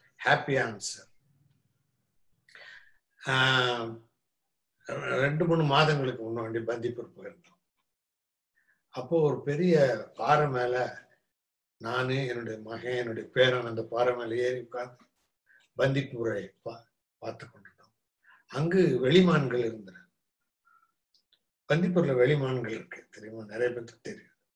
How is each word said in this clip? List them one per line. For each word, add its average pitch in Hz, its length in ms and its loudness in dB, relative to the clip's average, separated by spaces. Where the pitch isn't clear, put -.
happy 139 320 0
answer. 113 520 -6
ஆ, 123 800 0
ரெண்டு 139 560 -2
மூணு 165 200 2
மாதங்களுக்கு 139 600 2
முன்னாடி 113 300 -6
பந்திப்பூர் 117 640 -6
போயிருந்தோம். - 420 -20
அப்போ 160 320 -2
ஒரு 131 220 2
பெரிய 151 540 4
பாறை 147 340 2
மேல 123 580 -2
நானு, 127 500 -2
என்னுடைய 117 320 -6
மகன், 113 340 -8
என்னுடைய 113 360 -4
பேரன் 127 380 4
அந்த 113 160 -4
பாறை 123 320 0
மேல 117 220 -6
ஏறி 123 240 -2
உட்கார்ந்து 123 440 -12
பந்திப்பூரை 117 720 -2
பா-, - 220 -14
பார்த்து - 320 -12
கொண்டிருந்தோம். - 420 -20
அங்கு 160 560 2
வெளிமான்கள் 143 560 6
இருந்தன. 110 400 -6
பந்திப்பூர்ல 165 460 2
வெளிமான்கள் 127 540 2
இருக்கு - 420 -12
தெரியுமா? 110 340 -14
நிறைய 110 240 -4
பேருக்கு 120 340 -10
தெரியும். - 300 -14